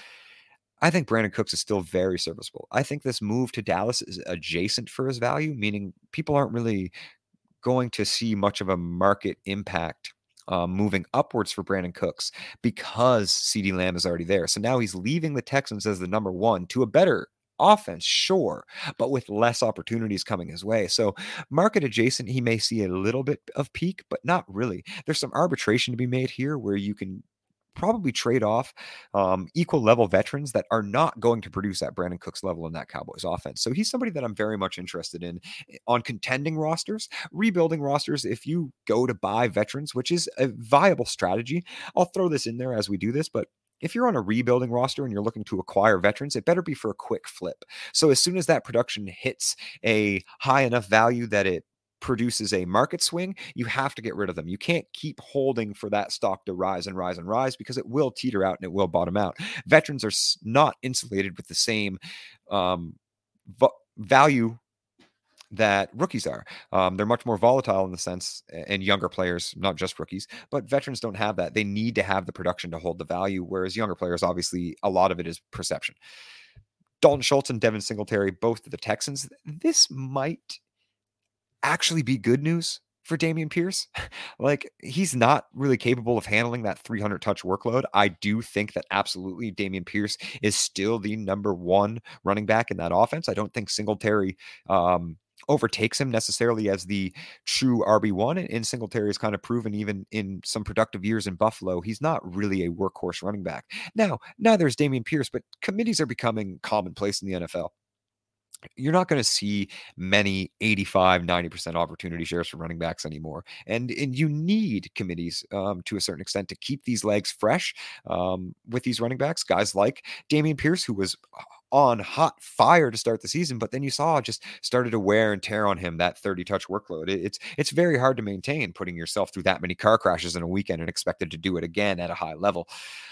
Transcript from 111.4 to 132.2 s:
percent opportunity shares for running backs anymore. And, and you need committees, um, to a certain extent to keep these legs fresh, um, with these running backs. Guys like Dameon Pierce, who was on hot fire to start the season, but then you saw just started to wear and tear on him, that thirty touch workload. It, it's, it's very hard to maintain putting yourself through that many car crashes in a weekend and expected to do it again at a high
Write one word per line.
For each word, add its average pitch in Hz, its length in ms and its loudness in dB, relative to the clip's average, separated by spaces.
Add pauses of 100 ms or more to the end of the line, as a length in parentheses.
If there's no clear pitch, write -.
percent 85 300 -6
opportunity 85 460 -4
shares 85 220 -2
for - 120 -14
running 82 200 -8
backs 82 280 -6
anymore. 78 360 -10 (240)
And, 120 240 -4
and 135 240 -4
you 151 140 2
need 156 640 -2
committees, 85 560 -6
um, 98 360 -4
to 107 100 -6
a 95 40 -2
certain 85 200 -4
extent 98 300 -6
to - 60 -12
keep - 280 -8
these 120 180 -2
legs 104 300 0
fresh, - 420 0 (320)
um, 90 480 -2 (140)
with 120 140 -2
these 117 180 -2
running 120 160 -2
backs. 143 280 -2
Guys 95 300 2
like 101 300 2 (240)
Dameon 151 300 2
Pierce, 170 260 2
who - 80 -4
was 98 240 -2 (560)
on 127 280 6
hot 143 420 0
fire 143 480 6
to 113 80 -6
start 117 240 0
the 113 60 -10
season, 147 280 -2
but 113 140 -4
then 135 120 -4
you 139 80 -2
saw 151 300 2
just - 240 -6 (160)
started 127 300 0
to 110 100 2
wear 104 320 6
and 98 100 -4
tear 107 240 0
on 98 120 2
him, 85 180 -4
that 87 220 2
thirty 92 260 -4
touch 98 240 -2
workload. 87 400 -6
It, 92 160 0
it's, 104 140 -4 (180)
it's 147 140 -2
very 160 280 4
hard 127 200 4
to 120 40 -6
maintain 104 520 -4
putting 87 200 -6
yourself 85 380 -2
through 92 120 -6
that 95 180 2
many 90 120 -2
car 107 220 6
crashes 87 400 2
in 85 60 -2
a 85 40 -4
weekend 90 360 -2
and 82 80 -6
expected 87 400 -4
to 80 80 -10
do 90 180 -2
it 82 80 -2
again 95 340 0
at 87 120 -4
a 85 40 -4
high 80 200 -6